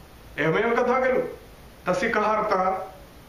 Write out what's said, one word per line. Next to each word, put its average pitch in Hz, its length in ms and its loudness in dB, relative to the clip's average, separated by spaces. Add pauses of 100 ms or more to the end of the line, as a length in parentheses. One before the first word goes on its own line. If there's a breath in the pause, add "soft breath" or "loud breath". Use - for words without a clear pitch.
(400)
एवमेव 196 360 2
कथा 247 240 4
खलु? 254 220 2 (680)
तस्य 180 220 2
कः 214 120 2
अर्थः? 208 680 0 (420)